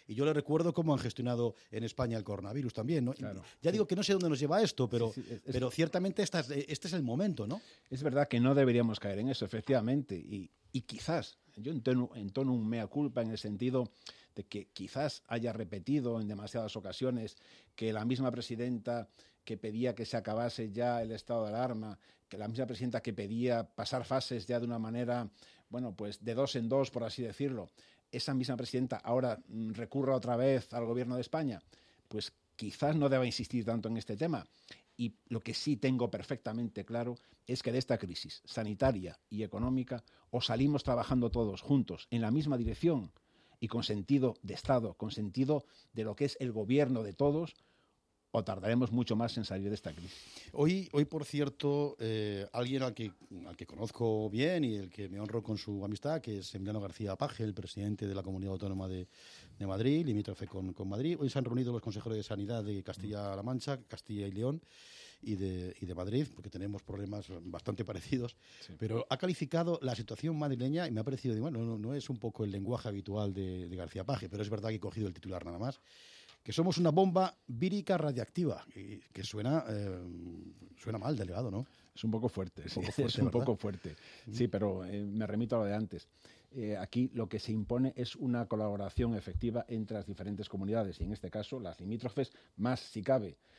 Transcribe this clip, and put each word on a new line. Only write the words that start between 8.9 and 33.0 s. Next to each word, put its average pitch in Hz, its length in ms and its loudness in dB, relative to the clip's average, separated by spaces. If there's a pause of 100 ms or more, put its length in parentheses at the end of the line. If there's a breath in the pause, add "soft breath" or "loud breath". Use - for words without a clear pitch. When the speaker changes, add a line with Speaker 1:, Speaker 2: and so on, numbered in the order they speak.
Speaker 2:
caer 101 220 -2
en 123 80 2
eso, 123 160 0
efectivamente, 117 720 2
y, 95 340 -8 (220)
y 127 80 -2
quizás, - 580 -4 (180)
yo 110 140 -6
entono, 127 460 2
entono 127 360 0
un 113 160 2
mea 113 200 -2
culpa 135 340 0
en 113 80 -2
el 110 80 -4
sentido 123 540 0 (420 loud breath)
de 101 80 -10
que - 300 -8
quizás 135 560 -4
haya 117 240 -2
repetido 113 680 -2
en 107 60 -4
demasiadas 104 480 -4
ocasiones 110 600 -4 (400 loud breath)
que 113 160 0
la 107 120 -2
misma 127 280 2
presidenta 120 760 -2 (360 soft breath)
que 110 120 -6
pedía 113 380 0
que 113 100 -6
se 120 120 -4
acabase 110 560 -2
ya 120 280 2
el 113 120 -2
estado 113 320 -2
de 104 60 -2
alarma, 110 460 -2 (320 soft breath)
que 98 100 -12
la 104 100 -6
misma 113 180 -2
presidenta 120 360 -2
que 117 100 -4
pedía 113 500 2
pasar - 420 -4
fases 127 420 0
ya 123 120 2
de 120 80 -2
una 117 140 -2
manera, 117 500 -2 (380 loud breath)
bueno, 120 260 -6
pues 104 300 -8
de 117 100 -2
dos 135 220 2
en 113 120 0
dos, 135 220 4
por 117 140 -4
así 117 180 -4
decirlo, 117 480 -4 (400 soft breath)
esa 131 240 -2
misma 123 220 0
presidenta 127 400 0
ahora, 120 500 2
mm, 110 280 -6
recurra 131 420 0
otra 123 180 2
vez 131 380 4
al 117 140 -2
gobierno 123 280 0
de 127 60 -2
España, 131 420 -2 (460 soft breath)
pues - 240 -6 (240)
quizás 147 400 0
no 143 120 6